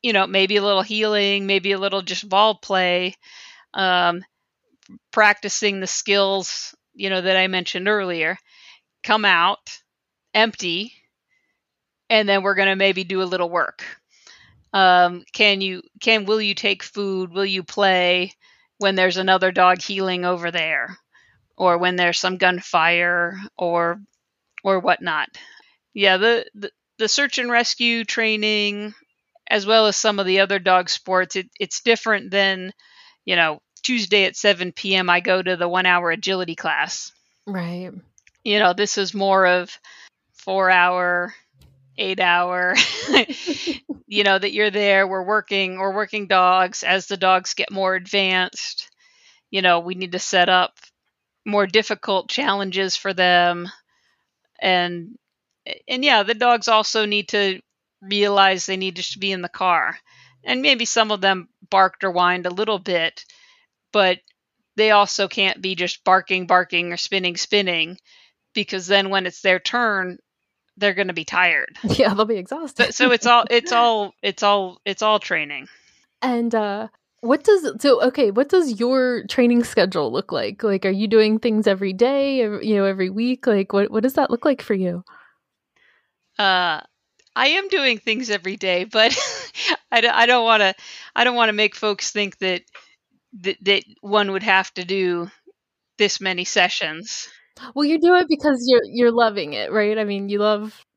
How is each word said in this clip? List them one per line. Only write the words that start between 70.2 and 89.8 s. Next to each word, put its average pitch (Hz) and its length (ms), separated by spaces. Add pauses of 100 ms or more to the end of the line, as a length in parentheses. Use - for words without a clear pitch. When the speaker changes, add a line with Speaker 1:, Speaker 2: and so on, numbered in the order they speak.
Speaker 1:
they're 196 180
gonna 185 180
be 165 120
tired. 175 560
Speaker 2:
<laughs> - 40
Yeah, - 300
they'll 214 100
be 220 120
exhausted. 247 500
Speaker 1:
So, 254 200
so 247 60
it's 233 140
all, 240 240
it's 233 220
all, 233 400 (100)
it's 202 200
all, 202 420
it's 196 180
all 214 160
training. 147 500 (520)
Speaker 2:
And, 233 340
uh, 214 340 (320)
what 262 240
does, 381 260 (100)
so, 277 220
okay, 254 280
what 247 180
does 294 300
your 247 500
training 240 360
schedule 175 480
look 147 200
like? 117 300
Like, 196 220
are 190 60
you 202 180
doing 214 300
things 220 280
every 190 260
day, 269 500
ev-, 208 200
you 208 140
know, 196 80
every 190 240
week? 240 380
Like, 202 260
what, 202 180
what 220 120
does 262 120
that 294 160
look - 140
like 277 160
for - 140
you? 180 300 (1300)
Speaker 1:
Uh, 180 420 (560)
I 262 120
am 381 200
doing 269 300
things 226 300
every 196 280
day, 185 280
but 226 320 (420)
<laughs> - 340